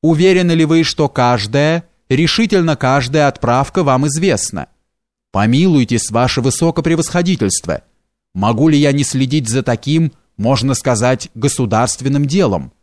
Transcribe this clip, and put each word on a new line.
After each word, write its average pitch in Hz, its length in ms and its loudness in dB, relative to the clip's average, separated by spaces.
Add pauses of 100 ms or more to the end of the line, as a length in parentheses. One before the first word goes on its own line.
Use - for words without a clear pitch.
Уверены 175 500 4
ли 165 140 2
вы, 165 180 2
что 147 240 -2
каждая, 127 760 0 (260)
решительно 165 680 0
каждая 139 520 0
отправка 131 540 -2
вам 139 240 2
известна? 139 600 -2 (640)
Помилуйтесь, 123 800 2
ваше 120 320 0
высокопревосходительство. 165 1400 -2 (520)
Могу 113 340 2
ли 151 80 4
я 143 160 2
не 143 120 0
следить 131 440 -2
за 123 140 -2
таким, 143 500 -2 (240)
можно 123 380 0
сказать, 123 600 -2
государственным 123 920 -2
делом? 127 460 -2 (100)